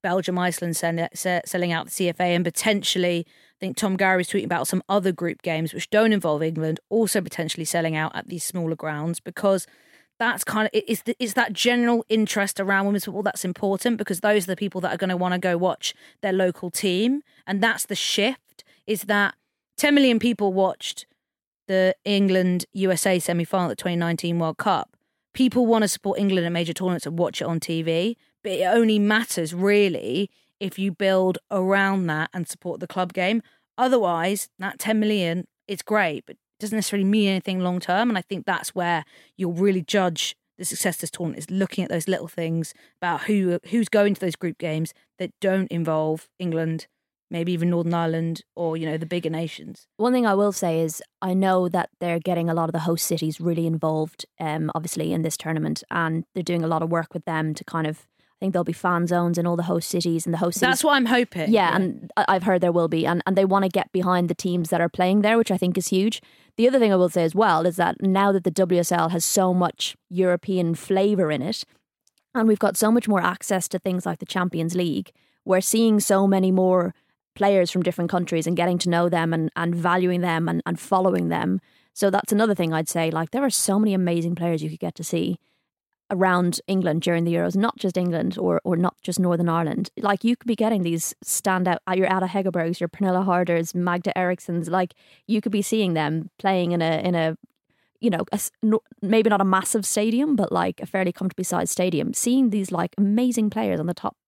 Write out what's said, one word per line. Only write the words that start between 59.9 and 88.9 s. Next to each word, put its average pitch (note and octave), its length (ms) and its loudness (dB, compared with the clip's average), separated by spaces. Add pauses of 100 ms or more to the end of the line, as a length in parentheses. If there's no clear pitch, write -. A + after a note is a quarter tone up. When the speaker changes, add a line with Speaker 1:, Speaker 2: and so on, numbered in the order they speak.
Speaker 2:
and E3+ 80 -2
the E3 60 -2
host F3 200 0
cities B3+ 120 4
Speaker 1:
That's C4 120 0
what D4 120 4
I'm C4 100 4
hoping. A3+ 480 0
Speaker 2:
Yeah, G3 160 6
Speaker 1:
Yeah. - 80 2
Speaker 2:
and - 400 -2
I, G#3+ 100 2
I've F#3 160 2
heard F#3 160 2
there F3 140 2
will E3+ 160 2
be, D#3+ 180 0
and, F3 180 0
and F#3 120 2
they G3 80 6
wanna F#3+ 240 2
get - 240 -2
behind F3+ 360 2
the F3 60 0
teams F3 340 -2
that E3 120 2
are E3+ 80 2
playing F#3+ 320 2
there, G#3+ 160 4
which A3+ 140 2
I F#3 60 2
think F3+ 200 0
is F#3 100 -2
huge. G3 340 0 (360)
The A#3 100 4
other C4 120 4
thing A3 120 6
I F#3+ 60 4
will F3+ 100 6
say E3+ 160 0
as E3 100 0
well F3+ 320 4
is F3 120 0
that F3 240 0
now G3 320 4
that F#3+ 100 0
the F3+ 80 0
W F3+ 300 2
S E3+ 100 -2
L E3+ 160 2
has E3+ 160 -2
so F#3 300 2
much F3 420 -2 (140)
European F3+ 640 0
flavour F#3+ 560 2
in C#3 100 -2
it, F3 220 -6 (720)
and A3+ 100 2
we've G#3+ 140 4
got G3+ 160 0
so G#3+ 160 2
much A#3 160 4
more G3+ 140 2
access F3+ 480 -2
to F#3 100 -4
things F3+ 260 -4
like F3 140 -4
the - 60 -12
Champions F3 500 -2
League, F3+ 380 -2 (320)
we're F#3 160 2
seeing A3+ 400 4
so G3 260 4
many F#3+ 240 4
more F#3 420 2 (400)
players G3 380 4
from F#3 100 0
different F3 300 -2
countries E3+ 340 -2
and E3+ 120 0
getting F3 200 2
to F3+ 120 0
know E3+ 180 2
them E3 260 2
and, D#3+ 220 -2
and E3+ 180 -2
valuing F3 460 2
them E3 300 0
and, E3+ 160 -2
and F3 120 -4
following F#3 520 0
them. F3 320 0 (320)
So G3+ 160 0
that's G3 240 0
another G#3+ 200 2
thing E3+ 200 0
I'd D#3+ 160 -2
say, E3 200 -2
like, E3 220 -4
there C4+ 140 -2
are C4 40 2
so G3+ 300 2
many G#3+ 140 2
amazing E3+ 420 0
players E3+ 260 -2
you D#3 80 -6
could D#3+ 120 -10
get E3+ 140 -6
to E3 80 -12
see E3+ 360 -2 (720)
around F3+ 580 2
England F3+ 340 0
during E3+ 220 2
the E3+ 100 2
Euros, E3+ 220 0
not G3+ 220 0
just F#3 180 -2
England F3 420 -2
or, F3+ 280 0
or F3 100 0
not F3 260 0